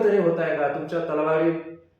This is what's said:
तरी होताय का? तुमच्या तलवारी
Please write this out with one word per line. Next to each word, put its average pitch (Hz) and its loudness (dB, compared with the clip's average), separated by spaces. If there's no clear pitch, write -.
तरी 202 4
होताय 165 0
का? 147 0
तुमच्या 160 -4
तलवारी 160 0